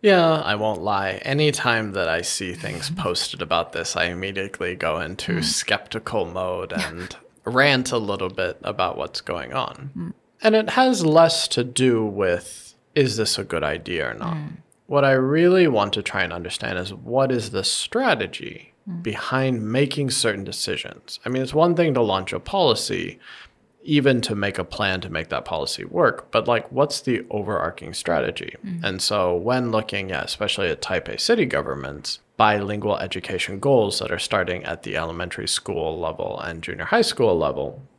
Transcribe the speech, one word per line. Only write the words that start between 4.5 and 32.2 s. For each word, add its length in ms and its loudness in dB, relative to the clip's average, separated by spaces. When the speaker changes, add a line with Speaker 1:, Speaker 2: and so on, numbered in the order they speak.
Speaker 1:
go 240 -2
into 380 -4
Speaker 2:
Mm. 40 -2
Speaker 1:
skeptical 840 -2
mode 460 -6
Speaker 2:
<laughs> 60 -4
Speaker 1:
and 320 -6
rant 480 4
a 60 0
little 320 -2
bit 320 -4
about 340 -2
what's 240 -6
going 340 -8
on. 440 -6
Speaker 2:
Mm. 160 -8
Speaker 1:
And 140 6
it 200 2
has 300 4
less 440 6
to 160 0
do 400 4
with, 720 -2
is 220 4
this 200 0
a 60 -4
good 200 -2
idea 480 -2
or 20 -6
not? 220 -4
Speaker 2:
Mm. 140 -6
Speaker 1:
What 160 4
I 100 6
really 540 6
want 280 4
to 60 -2
try 220 0
and 80 -2
understand 480 -6
is 140 -6
what 380 0
is 180 -2
the 140 -2
strategy 1040 -2
Speaker 2:
Mm. 160 -8
Speaker 1:
behind 680 -2
making 420 0
certain 340 0
decisions? 800 -8
I 40 -4
mean, 160 0
it's 80 -8
one 220 4
thing 200 4
to 60 4
launch 320 2
a 60 -4
policy, 800 0
even 380 4
to 140 -2
make 220 -2
a 60 -2
plan 380 0
to 80 -10
make 200 -4
that 160 -2
policy 400 -4
work, 460 0
but, 160 2
like, 240 2
what's 300 0
the 280 0
overarching 640 -4
strategy? 640 -2
Speaker 2:
Mm. 180 -8
Speaker 1:
And 180 -2
so 340 2
when 360 0
looking 400 -2
at, 140 -2
especially 440 -2
at 120 -4
Taipei 380 -4
city 260 2
government's 720 -4